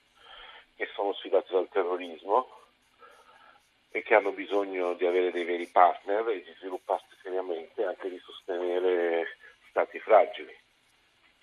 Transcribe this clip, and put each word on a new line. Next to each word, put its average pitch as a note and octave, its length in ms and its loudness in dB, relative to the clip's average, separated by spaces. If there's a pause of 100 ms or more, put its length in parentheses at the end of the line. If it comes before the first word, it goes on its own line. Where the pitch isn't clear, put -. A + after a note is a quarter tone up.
(760)
che - 200 -8
sono G2+ 180 -2
sfidati F2+ 400 -2
dal F2+ 160 2
terrorismo F2+ 800 -2 (1400)
e A2 100 -4
che A2+ 140 2
hanno G2+ 160 4
bisogno F#2+ 640 -2
di F2 120 -2
avere F2+ 260 2
dei F2 120 -4
veri F2 240 -4
partner G2 640 2
e F#2+ 120 -4
di E2 160 -20
svilupparsi F#2 640 -6
seriamente F2+ 600 -6
e G#2 40 0
anche F#2 240 -8
di F2+ 160 -12
sostenere F2 1120 -2 (320)
stati F#2+ 300 -2
fragili. F2+ 640 2 (800)